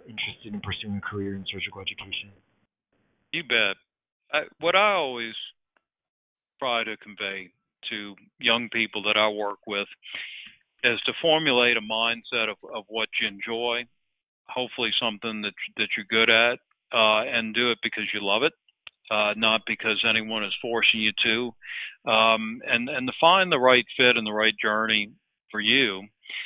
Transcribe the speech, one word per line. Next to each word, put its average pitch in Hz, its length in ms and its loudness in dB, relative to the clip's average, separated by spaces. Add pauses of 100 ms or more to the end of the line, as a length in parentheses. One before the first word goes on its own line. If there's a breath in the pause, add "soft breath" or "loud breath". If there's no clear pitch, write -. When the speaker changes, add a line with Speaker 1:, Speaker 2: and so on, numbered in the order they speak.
Speaker 1:
interested 107 460 -10
in 101 60 -8
pursuing - 360 -6
a 98 40 -4
career 98 360 -6
in 95 160 -12
surgical 98 280 -10
education. 98 500 -10 (1000)
Speaker 2:
You 160 120 -6
bet. 110 320 2 (560)
I, 147 100 0 (180)
what 175 160 2
I 208 160 4
always 123 420 -4 (1200)
try 120 260 0
to 107 120 -6
convey 98 540 -10 (400)
to 104 240 -10 (240)
young 120 340 0
people 110 320 -2
that 104 120 2
I 107 120 4
work 104 380 -4
with 101 220 -4 (960 loud breath)
is 117 220 2
to 123 60 0 (100)
formulate 135 540 4
a 110 40 0
mindset 113 720 -4
of, 101 60 -8 (180)
of 107 140 -8
what 110 200 -2 (120)
you 113 80 0
enjoy, 117 560 -4 (640)
hopefully 123 420 -4 (100)
something 110 420 -6
that, 101 120 -6 (220)
that 107 200 -2
you're 104 140 -8
good 113 200 4
at, 120 280 6 (340)
uh, 110 320 4
and 117 300 -4
do 120 160 2
it 113 120 -2
because 110 300 -4
you 104 80 -4
love 104 220 2
it, 160 100 2 (580)
uh, 107 260 2
not 110 300 2
because 110 420 -2
anyone 110 360 -2
is 98 160 -6
forcing 113 400 2
you 107 120 2 (100)
to, - 880 -4
um, 110 560 4
and, 123 220 0
and 131 180 -4
to 120 140 -2
find 180 320 6
the 147 60 2
right 127 260 6 (120)
fit 123 200 6
and 110 100 0
the 107 60 -4
right 107 280 2
journey 107 520 0 (400)
for 107 80 -4
you. 107 420 2 (440 loud breath)